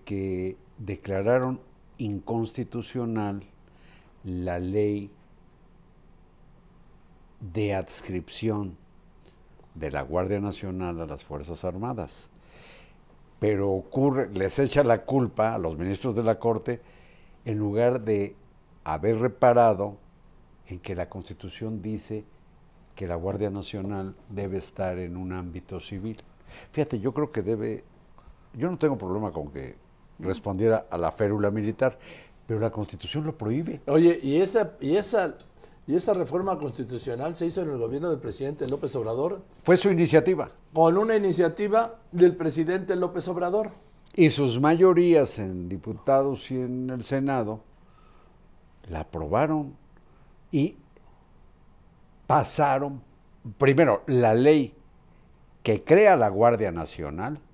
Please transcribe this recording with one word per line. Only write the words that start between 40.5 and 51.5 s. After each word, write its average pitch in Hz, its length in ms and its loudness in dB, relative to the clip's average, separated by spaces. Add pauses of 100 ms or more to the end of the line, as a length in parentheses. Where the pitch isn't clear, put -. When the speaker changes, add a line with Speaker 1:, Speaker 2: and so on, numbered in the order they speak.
Speaker 2:
Con 165 260 6
una 220 180 2
iniciativa 202 800 0 (160)
del 175 240 6
presidente 175 600 -2
López 180 320 -4
Obrador. 185 420 -2 (440)
Speaker 1:
Y 156 160 8
sus 127 300 0
mayorías 170 760 6
en 90 300 -6
diputados 131 800 -2
y 131 60 -4
en 127 340 -4
el 127 120 -8
Senado 127 580 -2 (1300)
la 78 120 -8
aprobaron 139 760 -2 (760)
y 160 240 0 (1500)